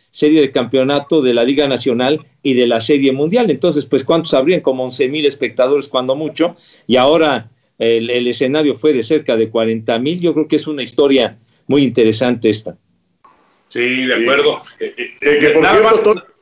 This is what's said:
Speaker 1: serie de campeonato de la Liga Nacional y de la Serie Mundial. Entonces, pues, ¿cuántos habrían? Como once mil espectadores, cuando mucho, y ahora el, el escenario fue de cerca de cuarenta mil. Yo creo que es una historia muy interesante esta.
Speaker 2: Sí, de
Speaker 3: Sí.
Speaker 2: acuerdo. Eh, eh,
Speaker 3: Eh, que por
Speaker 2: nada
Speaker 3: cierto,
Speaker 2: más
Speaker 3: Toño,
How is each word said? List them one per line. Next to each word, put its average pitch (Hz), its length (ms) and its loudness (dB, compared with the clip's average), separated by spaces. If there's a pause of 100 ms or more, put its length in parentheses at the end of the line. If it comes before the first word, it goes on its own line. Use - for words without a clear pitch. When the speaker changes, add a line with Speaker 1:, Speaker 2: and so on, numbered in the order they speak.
(120)
Speaker 1:
serie 151 300 2
de 135 100 0
campeonato 135 720 0
de 127 100 2
la 120 100 2
Liga 139 240 0
Nacional 131 520 -2 (240)
y 139 100 0
de 123 140 2
la 117 140 0
Serie 135 300 2
Mundial. 170 380 0
Entonces, 147 360 -2
pues, 135 180 -2
¿cuántos 165 320 -2
habrían? 156 260 0
Como 127 220 -2
once 127 240 -4
mil 147 180 -4
espectadores, 139 640 -2
cuando 131 280 -2
mucho, 156 400 -4 (300)
y 120 120 0
ahora 139 520 2 (300)
el, 113 320 0
el 123 160 -2
escenario 131 480 0
fue 151 180 0
de 123 100 0
cerca 151 320 -2
de 110 140 0
cuarenta 113 480 -2
mil. 151 220 -4
Yo 170 160 0
creo 156 120 -2
que 156 100 0
es 151 100 -4
una 143 160 -8
historia 135 560 0 (260)
muy 139 180 2
interesante 117 680 0
esta. 104 260 -8 (920)
Speaker 2:
Sí, 127 360 -4
de 123 100 -2
Speaker 3:
Sí. 113 80 -2
Speaker 2:
acuerdo. 143 380 0 (180)
Eh, 110 180 -8
eh, 120 140 -10 (100)
Speaker 3:
Eh, 147 180 2
que 147 100 2
por 156 140 4
Speaker 2:
nada 196 160 4
Speaker 3:
cierto, 220 160 4
Speaker 2:
más - 80 2
Speaker 3:
Toño, 208 200 2 (180)